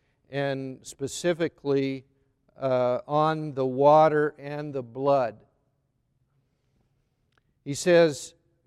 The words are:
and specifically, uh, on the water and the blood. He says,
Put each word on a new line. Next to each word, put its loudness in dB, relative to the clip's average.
and -8
specifically, -4
uh, 0
on -2
the -2
water 4
and -12
the -8
blood. -2
He -8
says, 2